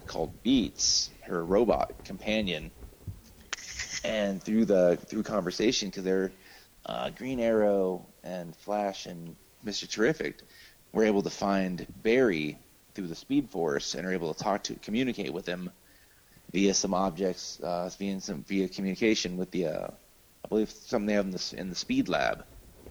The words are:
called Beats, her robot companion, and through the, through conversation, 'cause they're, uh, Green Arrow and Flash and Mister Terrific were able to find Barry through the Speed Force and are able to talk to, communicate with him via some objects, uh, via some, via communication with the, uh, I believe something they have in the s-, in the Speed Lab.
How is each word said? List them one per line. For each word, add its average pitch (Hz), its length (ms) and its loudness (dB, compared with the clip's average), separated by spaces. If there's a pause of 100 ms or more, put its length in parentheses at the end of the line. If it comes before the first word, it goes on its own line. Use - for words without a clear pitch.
called - 380 -4
Beats, - 640 2 (140)
her 87 200 -4
robot 95 640 2
companion, 92 640 -2 (1300)
and 101 400 -2
through 110 220 2
the, 90 320 6 (100)
through 107 160 -2
conversation, 101 640 0
'cause 95 140 -8
they're, 95 280 2 (540)
uh, 62 260 -4
Green 127 280 -6
Arrow 101 680 4 (180)
and 87 340 -8
Flash 101 500 -4
and 85 280 -12 (280)
Mister 98 240 -6
Terrific 107 540 0 (520)
were 107 120 4
able 101 180 6
to - 60 -2
find 95 560 0 (180)
Barry 98 540 4 (360)
through 95 140 -8
the 82 80 -8
Speed 139 340 0
Force 80 460 -2
and 82 100 -6
are 92 80 -2
able 82 200 -2
to - 100 -8
talk 101 200 0
to, - 120 -8
communicate 107 580 -4
with 90 140 -8
him 90 240 -6 (800)
via 98 220 4
some 95 200 0
objects, 92 680 -2
uh, 87 360 -2
via 98 220 -4
some, 90 240 -8
via 95 240 0
communication 95 720 0
with 92 140 -4
the, 87 160 0
uh, 50 200 -4 (560)
I - 40 -10
believe 107 240 0
something - 340 -4
they 104 80 2
have 101 120 2
in 95 60 -4
the 90 60 -4
s-, - 160 -8
in 90 160 -6
the 87 60 -8
Speed 123 340 0
Lab. 69 340 0 (480)